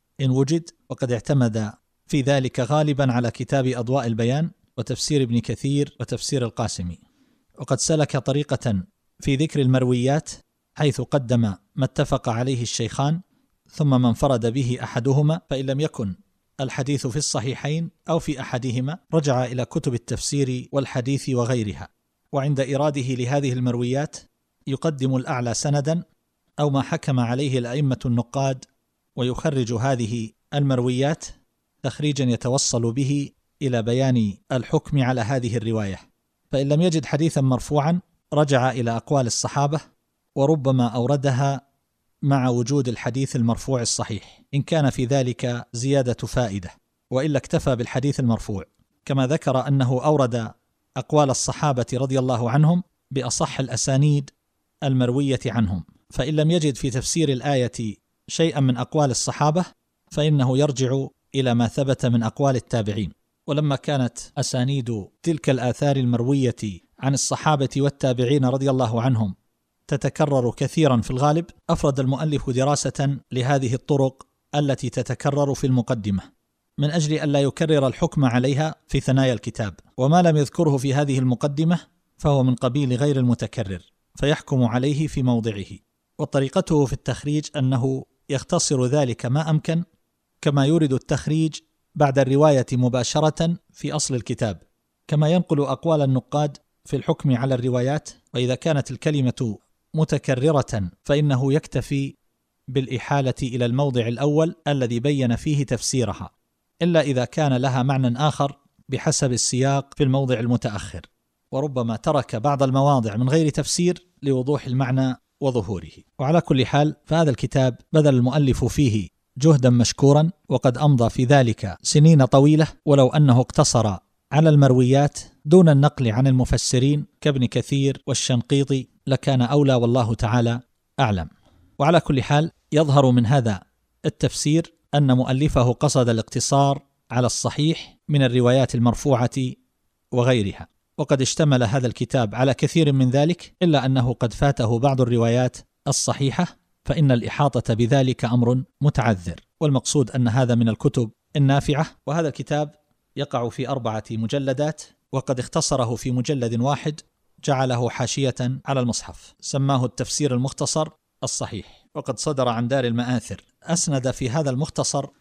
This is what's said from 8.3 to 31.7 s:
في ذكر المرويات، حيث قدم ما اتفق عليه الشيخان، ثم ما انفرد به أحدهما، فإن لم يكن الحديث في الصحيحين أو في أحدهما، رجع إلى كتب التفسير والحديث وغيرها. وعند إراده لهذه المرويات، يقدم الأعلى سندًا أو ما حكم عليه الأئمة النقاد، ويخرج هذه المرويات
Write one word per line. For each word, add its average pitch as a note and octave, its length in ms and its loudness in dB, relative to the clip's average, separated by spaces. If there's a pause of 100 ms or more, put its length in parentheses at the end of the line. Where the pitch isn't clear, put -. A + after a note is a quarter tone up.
في C#3 160 0
ذكر C#3+ 240 -2
المرويات، B2+ 680 2 (440)
حيث C#3+ 260 0
قدم B2 400 0 (360)
ما C3 80 -2
اتفق C#3 440 -2
عليه A#2+ 340 -2
الشيخان، C#3 580 -4 (480)
ثم C#3 340 2
ما B2 60 4
انفرد A#2+ 380 0
به B2 360 -2
أحدهما، C#3 580 0 (100)
فإن C3+ 160 -6
لم C3+ 140 -2
يكن A#2 340 -4 (460)
الحديث C3+ 460 -4
في A#2+ 100 -4
الصحيحين D3 760 -4 (180)
أو E3 100 0
في C#3+ 220 -6
أحدهما، B2+ 580 -4 (160)
رجع C#3 300 2
إلى B2 200 -6
كتب C#3+ 300 -4
التفسير B2+ 800 -4
والحديث C3+ 560 -4
وغيرها. A#2+ 600 -2 (440)
وعند C#3 280 -2
إراده C3+ 540 -2
لهذه B2+ 380 -2
المرويات، B2 640 -2 (500)
يقدم C3+ 500 -2
الأعلى B2 380 -4
سندًا D3 480 -2 (580)
أو D3 100 0
ما C3+ 120 0
حكم C#3 380 -2
عليه B2+ 380 -2
الأئمة B2+ 480 -2
النقاد، C3 580 -4 (520)
ويخرج B2+ 560 -2
هذه A#2 580 -2 (240)
المرويات C3+ 720 -2 (560)